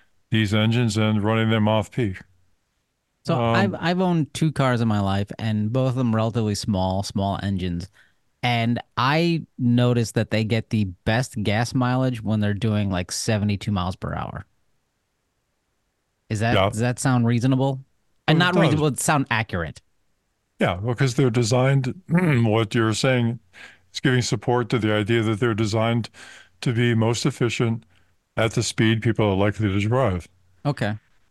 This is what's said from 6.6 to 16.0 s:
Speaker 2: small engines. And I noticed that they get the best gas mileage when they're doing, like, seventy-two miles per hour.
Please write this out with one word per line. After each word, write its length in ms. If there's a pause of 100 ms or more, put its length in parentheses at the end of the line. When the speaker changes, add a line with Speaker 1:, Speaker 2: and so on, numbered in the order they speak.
Speaker 2:
small 400
engines. 460 (540)
And 360 (160)
I 500 (120)
noticed 580
that 160
they 140
get 240
the 160 (180)
best 400
gas 300
mileage 500
when 160
they're 140
doing, 360
like, 220
seventy-two 600
miles 260
per 160
hour. 320 (1800)